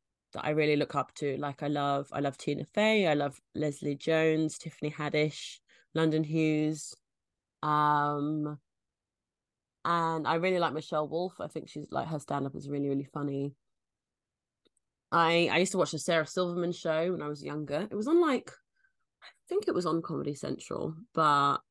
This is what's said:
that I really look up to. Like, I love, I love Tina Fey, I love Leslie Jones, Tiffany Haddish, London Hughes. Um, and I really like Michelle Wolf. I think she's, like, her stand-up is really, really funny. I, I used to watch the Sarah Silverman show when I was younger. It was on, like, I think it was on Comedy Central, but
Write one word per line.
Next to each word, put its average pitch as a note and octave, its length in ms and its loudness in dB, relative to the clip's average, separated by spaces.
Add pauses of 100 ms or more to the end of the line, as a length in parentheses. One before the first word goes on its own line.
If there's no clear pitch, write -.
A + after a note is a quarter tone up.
(320)
that - 120 -8
I D3+ 60 0
really D3+ 260 4
look C#3+ 180 0
up C#3 200 -2
to. C#3 240 -2
Like, C#3+ 240 -6
I D3 60 -2
love, C#3+ 440 0
I - 80 -2
love C#3 180 -2
Tina D3+ 260 -4
Fey, G#3+ 420 2
I D3+ 80 4
love C#3+ 260 -2 (140)
Leslie D3 420 -2
Jones, D#3+ 640 2
Tiffany D3+ 320 -8
Haddish, D3+ 680 -2 (360)
London D#3+ 300 2
Hughes. D#3 680 0 (680)
Um, D3+ 960 2 (1300)
and E3 440 0
I D#3+ 60 2
really F3+ 240 2
like D#3 160 2
Michelle D3+ 340 -2
Wolf. F3 320 -4
I - 80 -6
think - 200 -10
she's, D3+ 220 -10
like, C#3 180 -4
her D#3 100 -4
stand-up C#3 360 -4
is C#3+ 140 -10
really, C#3+ 200 -2
really C#3 240 -2
funny. C#3 420 -4 (1600)
I, E3+ 380 6
I C3+ 80 2
used F3+ 140 2
to F#3+ 60 0
watch D3+ 140 2
the D#3 60 -4
Sarah D#3+ 280 2
Silverman F3 460 -2
show E3+ 400 0
when D#3+ 100 -4
I D3 60 -6
was D3 140 -8
younger. D3 480 -4
It - 40 -6
was G#3+ 120 -4
on, E4 140 6
like, D4 320 2 (680)
I - 40 -20 (220)
think F#4+ 180 -2
it - 80 0
was F3 120 0
on E3 160 0
Comedy D3 320 -4
Central, D#3 600 -6 (200)
but C#3+ 440 4 (120)